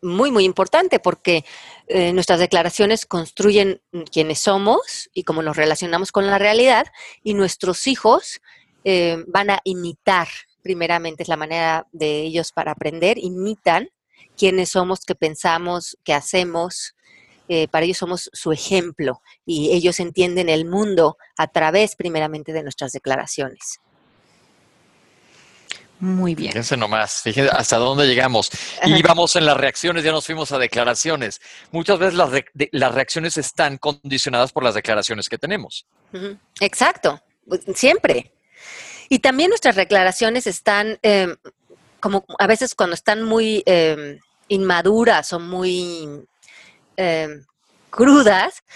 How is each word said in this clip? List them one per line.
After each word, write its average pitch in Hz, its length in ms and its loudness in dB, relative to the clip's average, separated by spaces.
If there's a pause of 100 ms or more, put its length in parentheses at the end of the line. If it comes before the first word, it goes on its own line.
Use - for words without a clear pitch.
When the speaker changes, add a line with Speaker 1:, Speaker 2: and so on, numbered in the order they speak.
Speaker 1:
muy, 190 300 0
muy 214 140 4
importante, 226 560 2
porque, 170 440 0 (440)
eh, 175 260 2
nuestras 180 260 2
declaraciones 180 640 2
construyen, 196 760 0 (120)
mm, 170 100 -8 (100)
quiénes 156 280 0
somos 208 720 0
y 185 120 -6
cómo 160 180 -4
nos 151 140 -4
relacionamos 165 560 0
con 196 140 2
la 196 120 2
realidad, 226 480 4 (360)
y 214 120 -2
nuestros 185 520 -2
hijos, 269 540 2 (440)
eh, 170 420 0
van 202 240 0
a 196 140 0
imitar 175 640 -2 (340)
primeramente, 170 640 -4
es - 40 -6
la 160 80 0
manera 160 560 -2
de 151 300 -2
ellos 160 300 -4
para 156 200 -4
aprender, 165 460 -2
imitan 185 720 -2 (480)
quiénes 185 340 2
somos, 185 340 -2
qué 180 120 -4
pensamos, 170 880 -4
qué 151 100 0
hacemos, 175 800 -4 (540)
eh, 160 200 0
para 160 160 0
ellos 175 140 -2
somos 175 340 -8
su - 200 -4
ejemplo, 165 680 -2 (240)
y 156 280 -2
ellos 175 280 2
entienden 180 480 -2
el 160 160 2
mundo 180 520 2 (200)
a 156 120 -2
través 175 480 2
primeramente 156 560 -6
de 160 100 -6
nuestras 139 300 -10
declaraciones. - 880 -6 (2250)
Speaker 2:
Muy 185 360 -2
bien. - 160 -8
Speaker 3:
Fíjense 120 240 -4
nomás, 107 460 -2
fíjense 127 300 2
hasta 123 240 2
dónde 135 300 2
llegamos. 127 440 2 (300)
Speaker 1:
Ajá. 165 160 4
Speaker 3:
Y 170 60 4
vamos 165 320 4
en 170 100 2
las 147 120 4
reacciones, 147 480 -2
ya 156 80 2
nos 156 140 -4
fuimos 160 260 -6
a 139 60 -2
declaraciones. 120 800 -2 (320)
Muchas 170 260 0
veces 180 160 2
las 175 160 2
de-, 131 140 0 (100)
de-, 139 180 -2
las 127 220 0
reacciones 160 420 -4
están 143 420 -2
condicionadas 135 760 -2
por 143 100 -4
las 117 140 2
declaraciones 104 520 -2
que 113 100 -8
tenemos. 165 480 -8 (260)
Speaker 1:
Ujú. 202 260 -12 (220)
Exacto, 202 600 -2 (540)
siempre. 160 580 0 (760)
Y 254 120 2
también 277 280 4
nuestras 403 260 4
declaraciones 196 720 2
están, 208 560 -2
em, 196 320 2 (640)
como 196 260 -2 (140)
a 196 80 2
veces 220 300 0
cuando 175 180 0
están 214 300 0
muy, 220 420 0
em, 156 520 2 (280)
inmaduras 190 840 2
o 170 80 -4
muy, 180 640 -4 (920)
em, 160 480 -4 (460)
crudas, 247 720 6 (140)